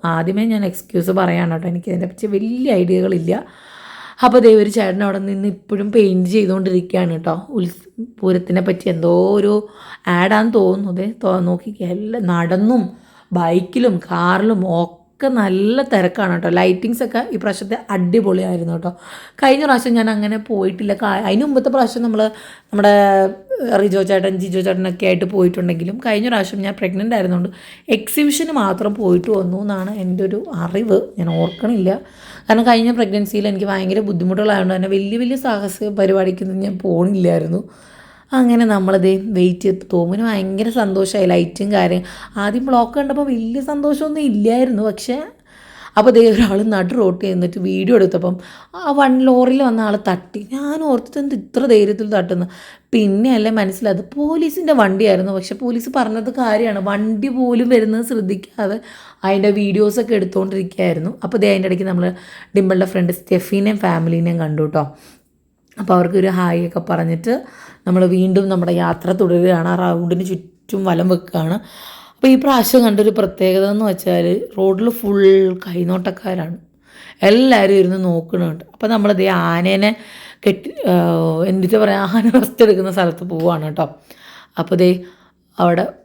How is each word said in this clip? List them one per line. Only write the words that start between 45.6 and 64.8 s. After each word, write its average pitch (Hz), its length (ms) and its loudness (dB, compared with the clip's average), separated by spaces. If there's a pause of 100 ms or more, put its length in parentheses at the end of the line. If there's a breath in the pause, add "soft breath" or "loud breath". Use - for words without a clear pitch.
അപ്പോൾ 214 180 6
ദേ 233 60 10 (120)
ഒരാൾ 208 240 2 (160)
നടു 185 260 0
റോട്ടിൽ 185 320 0
നിന്നിട്ട് 180 340 -2
വീഡിയോ 190 320 0
എടുത്തപ്പം 180 380 2 (400 loud breath)
ആ 349 240 -4
വൺ 262 140 4 (140)
ലോറിയിൽ 254 400 4
വന്ന 226 200 0
ആൾ 208 80 0 (140)
തട്ടി. 180 320 -6 (120)
ഞാൻ 285 240 -6 (120)
ഓർത്തിട്ട് 254 320 -2
എന്ത് 277 180 -4
ഇത്ര 254 220 -4 (100)
ധൈര്യത്തിൽ 208 420 2
തട്ടുന്നു. 180 320 -2 (480 loud breath)
പിന്നെയല്ലേ 214 680 2
മനസ്സിലായത് 190 440 -2 (120)
പോലീസിൻ്റെ 311 680 -2
വണ്ടിയായിരുന്നു. 196 560 2
പക്ഷെ 185 260 -8
പോലീസ് 240 340 -4
പറഞ്ഞത് 220 340 -2 (100)
കാര്യമാണ്, 214 480 0
വണ്ടി 214 480 -2
പോലും 247 380 2
വരുന്നത് 220 360 2
ശ്രദ്ധിക്കാതെ 202 680 -4 (480 loud breath)
അതിൻ്റെ 196 260 2 (100)
വീഡിയോസൊക്കെ 208 580 0
എടുത്തുകൊണ്ടിരിക്കുകയായിരുന്നു. 185 960 -2 (120)
അപ്പോൾ 196 180 -2
ദേ 208 100 2
അതിൻ്റെ 190 180 -2
ഇടയ്ക്ക് 185 200 -2
നമ്മൾ 180 160 0 (500 loud breath)
ഡിംപിളിൻ്റെ 185 360 2
ഫ്രണ്ട് 175 280 0
സ്റ്റെഫീനെയും 202 640 -2
ഫാമിലീനെയും 170 600 0
കണ്ടു 151 220 -2
കേട്ടോ. 151 180 -2 (960 loud breath)